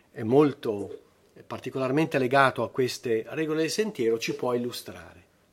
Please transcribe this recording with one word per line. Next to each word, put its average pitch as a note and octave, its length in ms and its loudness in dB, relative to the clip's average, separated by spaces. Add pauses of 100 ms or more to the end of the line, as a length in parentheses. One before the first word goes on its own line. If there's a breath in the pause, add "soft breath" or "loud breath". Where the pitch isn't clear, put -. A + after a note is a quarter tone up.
(120)
è B2+ 120 -10
molto, A#2+ 800 2 (320)
è - 80 -20
particolarmente C3+ 760 -2
legato C3 460 2
a G#2+ 60 -4
queste A#2 600 -2
regole D#3 320 -2
del D#3+ 80 0
sentiero, B2 480 0
ci D3+ 160 -4
può B2 200 -2
illustrare. F#2+ 720 -8 (300)